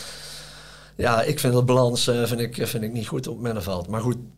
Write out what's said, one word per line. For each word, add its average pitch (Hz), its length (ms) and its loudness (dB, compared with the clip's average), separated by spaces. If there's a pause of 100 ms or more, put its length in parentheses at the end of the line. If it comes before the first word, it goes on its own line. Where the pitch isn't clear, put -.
(960)
Ja, 113 260 2
ik 147 180 0
vind 123 140 2
dat 123 120 6
balans, 123 420 4
eh, 120 180 2
vind 117 140 -2
ik, 120 280 -2
vind 107 160 -4
ik 110 100 -4
niet 110 140 -4
goed - 200 -4
op 113 120 -8
middenveld. 98 480 -4
Maar 110 140 -2
goed, 120 160 2 (200)